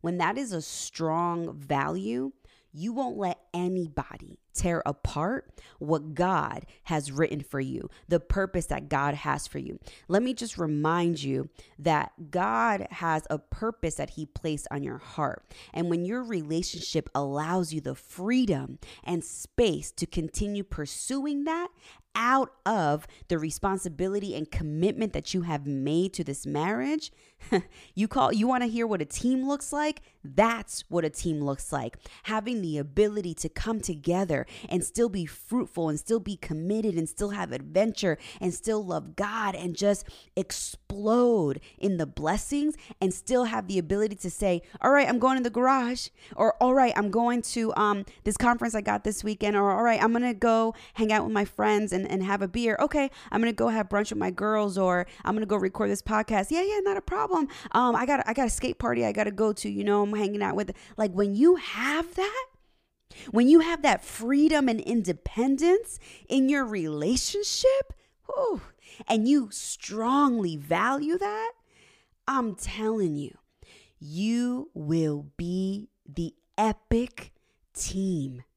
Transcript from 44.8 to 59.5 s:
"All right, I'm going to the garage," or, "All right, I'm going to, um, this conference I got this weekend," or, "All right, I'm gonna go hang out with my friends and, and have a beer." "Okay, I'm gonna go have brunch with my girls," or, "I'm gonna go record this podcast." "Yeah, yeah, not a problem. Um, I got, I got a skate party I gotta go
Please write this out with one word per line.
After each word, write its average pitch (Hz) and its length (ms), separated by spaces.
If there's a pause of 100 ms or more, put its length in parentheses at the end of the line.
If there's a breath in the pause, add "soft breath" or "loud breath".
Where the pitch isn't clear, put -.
"All 254 100
right, 277 160
I'm 247 120
going 262 180
to 254 60
the 233 60
garage," 254 600 (260 loud breath)
or, - 260
"All 254 120
right, 254 220
I'm 208 140
going 240 320
to, 226 340
um, 202 300 (180 loud breath)
this 214 140
conference 240 380
I 214 60
got 208 220
this 208 200
weekend," 208 320
or, 202 160
"All 202 120
right, 233 180
I'm 233 120
gonna 240 200
go 226 420 (180 loud breath)
hang 220 180
out 214 120
with 220 100
my 208 120
friends 214 460
and, 185 180
and 190 140
have 196 180
a 196 60
beer." 226 320
"Okay, 285 300 (220 loud breath)
I'm 226 100
gonna 233 120
go 233 160
have 220 200
brunch 202 200
with 214 100
my 185 120
girls," 208 460
or, 180 300 (180 loud breath)
"I'm 214 100
gonna 220 100
go 208 120
record 196 320
this 202 120
podcast." 214 480
"Yeah, 339 140
yeah, 415 180
not 392 160
a - 40
problem. 349 460 (240 loud breath)
Um, 240 240
I 247 100
got, 269 220
I 226 60
got 254 140
a 214 40
skate - 260
party - 280
I - 60
gotta 214 200
go 214 220